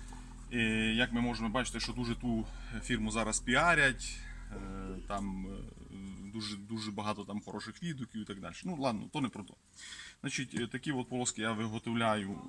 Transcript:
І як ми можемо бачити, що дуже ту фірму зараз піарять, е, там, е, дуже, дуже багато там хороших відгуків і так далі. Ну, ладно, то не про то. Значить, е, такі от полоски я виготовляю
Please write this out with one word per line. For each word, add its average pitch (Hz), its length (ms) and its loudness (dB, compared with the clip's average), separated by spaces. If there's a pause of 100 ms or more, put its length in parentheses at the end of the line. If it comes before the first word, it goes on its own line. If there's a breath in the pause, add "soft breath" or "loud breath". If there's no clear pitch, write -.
(500 loud breath)
І 120 80 0 (380)
як 123 160 4
ми 120 80 4
можемо 113 280 2
бачити, 113 320 0
що 120 120 -2
дуже 117 220 0
ту 113 320 0 (360 loud breath)
фірму 110 280 2
зараз 107 300 2
піарять, 139 760 6 (320 loud breath)
е, 104 60 -8 (520)
там, 98 380 -2
е, 98 880 -10
дуже, 107 240 -4
дуже 107 340 -4
багато 104 340 -2
там 101 160 -4
хороших 104 420 -8
відгуків 131 400 -4
і - 20 -4
так 98 160 -8
далі. 90 140 -8 (100)
Ну, 180 160 -2
ладно, 117 320 0
то 151 80 0
не 127 80 2
про 104 160 -8
то. - 100 -18 (680 loud breath)
Значить, 139 340 -4
е, 120 120 0
такі 131 260 -2
от 127 160 0
полоски 123 340 0
я 113 100 4
виготовляю 110 840 2 (100)